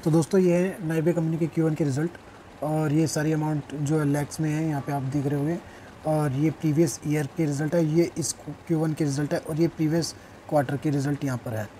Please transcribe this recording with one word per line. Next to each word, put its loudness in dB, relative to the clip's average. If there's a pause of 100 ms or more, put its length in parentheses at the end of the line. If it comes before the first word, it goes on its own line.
तो 2
दोस्तों, 4
ये 6
है -2
नाइबे 2
कंपनी 0
के 0
क्यू 0
वन 2
के -2
रिजल्ट 0 (520)
और 0
ये 4
सारी 0
amount -2
जो 0
है 2
lakhs -2
में 0
है, 0
यहाँ -2
पे -6
आप -2
देख -2
रहे 0
होंगे। -2 (500)
और 2
ये 2
previous 0
year 0
के 0
result -2
है, 4
ये 2
इस -4 (140)
क्यू -4
वन 0
के -2
result -2
है 0
और -4
ये 4
previous 0 (340)
quarter 2
के -2
result 0
यहाँ -2
पर -6
है। -6 (100)